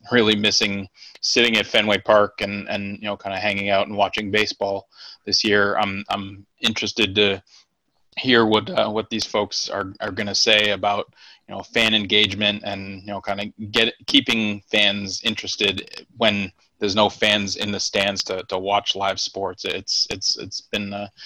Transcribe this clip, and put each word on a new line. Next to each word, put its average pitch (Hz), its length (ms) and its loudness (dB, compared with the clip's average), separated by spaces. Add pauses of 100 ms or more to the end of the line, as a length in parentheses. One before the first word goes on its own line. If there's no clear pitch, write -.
(120)
really 110 240 4
missing 101 520 0 (340)
sitting 117 360 2
at 101 80 2
Fenway 104 320 2
Park 104 440 2
and, 101 280 -6
and, 101 300 -6
you 107 60 -12
know, 101 120 -6
kinda 95 220 -8
hanging 101 300 -2
out 98 180 2
and 104 100 -6
watching 101 320 0
baseball 98 580 -2 (380)
this - 180 0
year, 101 340 4
I'm, 101 320 -2
I'm 98 360 -6 (140)
interested 107 560 -2
to 101 280 2 (720)
hear 120 280 6
what, 107 240 4
uh, 110 200 2
what 107 200 -4
these 110 160 -4
folks - 440 -2
are, 95 320 -6
are 104 100 -6
gonna 101 220 -6
say 107 380 4
about, 101 420 -2 (340)
you 101 60 -12
know, 98 80 -10
fan 113 320 0
engagement 104 720 0
and, 98 360 -8
you 101 60 -18
know, 101 140 -8
kinda 101 240 -6 (240)
get, 113 240 0 (140)
keeping 110 600 2
fans 101 540 0
interested 101 800 -4 (120)
when 104 340 0 (280)
there's 101 160 0
no 107 140 4
fans 104 460 0
in 104 160 -4
the 98 80 -4
stands 98 440 0
to, 92 260 -4
to 95 80 -4
watch 101 380 0
live 98 240 -2
sports. 95 440 -6
It's, - 460 -2
it's, - 300 -2
it's - 220 -10
been, 101 300 -6
uh, 101 160 -8 (180)